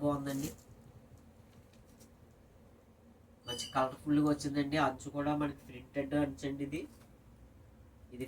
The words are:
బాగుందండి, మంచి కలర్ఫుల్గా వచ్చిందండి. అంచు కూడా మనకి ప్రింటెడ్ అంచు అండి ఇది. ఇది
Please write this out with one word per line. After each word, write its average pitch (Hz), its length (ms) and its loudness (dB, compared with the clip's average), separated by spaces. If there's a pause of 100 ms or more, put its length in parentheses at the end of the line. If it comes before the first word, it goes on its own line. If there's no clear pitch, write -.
బాగుందండి, 139 480 0 (3000)
మంచి - 260 -6
కలర్ఫుల్గా 147 580 4
వచ్చిందండి. 143 440 0 (100)
అంచు - 220 -4 (100)
కూడా 147 240 2
మనకి 143 260 -2
ప్రింటెడ్ 139 540 -4
అంచు 139 280 -2
అండి 139 200 -4
ఇది. 160 120 -4 (1300)
ఇది 123 120 -6